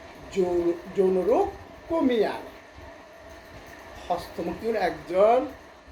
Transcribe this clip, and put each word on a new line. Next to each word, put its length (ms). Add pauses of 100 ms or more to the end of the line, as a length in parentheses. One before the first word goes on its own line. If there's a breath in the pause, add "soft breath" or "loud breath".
(360)
যৌ-, 380 (240)
যৌন 240
রোগ 300 (380)
কমিয়ে 380
আনে। 220 (1600)
হস্তমৈথুন 640
একজন 720 (460)